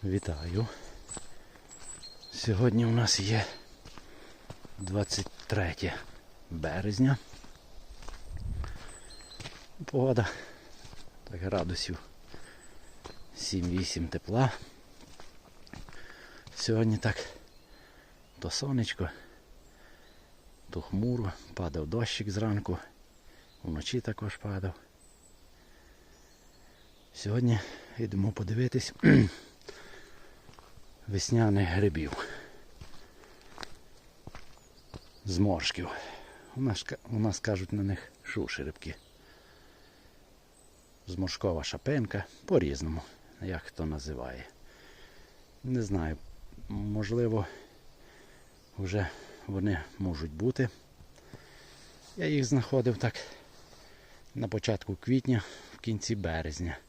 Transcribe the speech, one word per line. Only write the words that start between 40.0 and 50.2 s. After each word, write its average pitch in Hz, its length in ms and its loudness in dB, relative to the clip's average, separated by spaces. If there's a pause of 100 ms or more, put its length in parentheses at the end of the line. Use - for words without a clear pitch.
Зморшкова 90 580 0
шапинка, 117 600 0 (200)
по-різному, 80 580 2 (400)
як 90 200 -4
хто - 240 -6
називає. 65 600 -6 (1160)
Не 127 180 2
знаю, 85 340 0 (520)
можливо, 104 800 2 (1300)
вже 95 300 2 (380)
вони 95 340 2 (180)
можуть 82 340 0